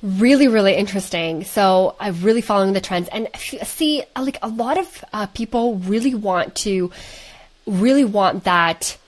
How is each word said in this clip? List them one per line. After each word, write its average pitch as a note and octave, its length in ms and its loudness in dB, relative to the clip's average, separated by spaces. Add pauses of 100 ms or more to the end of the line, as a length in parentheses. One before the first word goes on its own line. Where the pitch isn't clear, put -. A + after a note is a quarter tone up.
Really, A#3+ 460 6
really G3+ 260 4
interesting. F3+ 680 -4
So F#3+ 560 2
I'm E3+ 220 -4
really A3 180 2
following G3 320 0
the G3 80 0
trends F3+ 280 -6
and A3 260 -8
f-, - 340 -12
see, D4+ 340 -2 (140)
uh, B3+ 60 -4
like, C4+ 180 -4
a - 80 -6
lot A#3 300 -2
of, - 340 -8
uh, G#3+ 140 -6
people A#3 500 -2
really G#3+ 380 0
want G3+ 400 -2 (100)
to, F#3 260 -2 (760)
really A#3+ 400 4
want G3 380 0
that E3+ 520 0 (120)